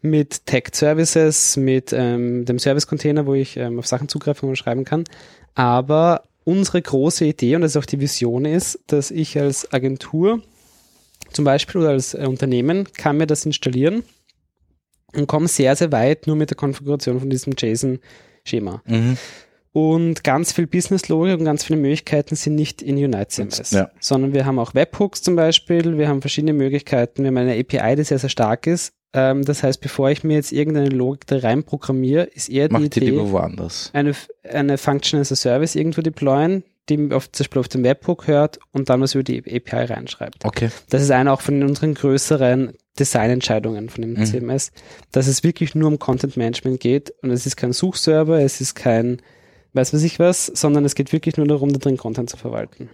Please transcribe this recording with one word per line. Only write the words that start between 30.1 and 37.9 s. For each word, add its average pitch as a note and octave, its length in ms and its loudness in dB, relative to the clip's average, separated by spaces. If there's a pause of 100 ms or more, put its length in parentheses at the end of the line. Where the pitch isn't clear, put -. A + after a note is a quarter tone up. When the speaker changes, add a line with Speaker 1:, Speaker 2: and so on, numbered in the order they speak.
Speaker 1:
ich D3 140 -2
mir D#3 100 2
jetzt D3 180 0
irgendeine D3 360 0
Logik C3 380 -2
da C#3 120 0
rein B2 240 2
programmiere, C#3 600 0
ist - 240 -10
eher C#3 200 2
die - 40 0
Speaker 2:
Macht D3 240 0
die - 40 4
Speaker 1:
Idee, B2+ 100 2
Speaker 2:
lieber G#2 200 0
woanders. F2+ 600 -4
Speaker 1:
eine, C#3+ 220 0 (360)
eine C#3 280 0
Function C#3+ 420 0
as C#3 100 -2
a C3+ 60 0
Service C#3 380 0
irgendwo D#3 260 -2
deployen, D#3 640 0 (240)
die D3 240 0
auf, C3 180 -2
zum - 140 -4
Beispiel - 160 -2
auf B2 80 -2
den B2+ 160 -2
Webhook C#3+ 420 0